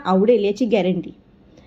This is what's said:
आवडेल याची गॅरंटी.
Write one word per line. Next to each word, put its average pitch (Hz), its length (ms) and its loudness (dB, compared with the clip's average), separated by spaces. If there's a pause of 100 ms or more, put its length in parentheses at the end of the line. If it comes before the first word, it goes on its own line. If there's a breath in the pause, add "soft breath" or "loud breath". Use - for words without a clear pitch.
आवडेल 202 400 2
याची 208 220 -2
गॅरंटी. 185 440 -2 (560 soft breath)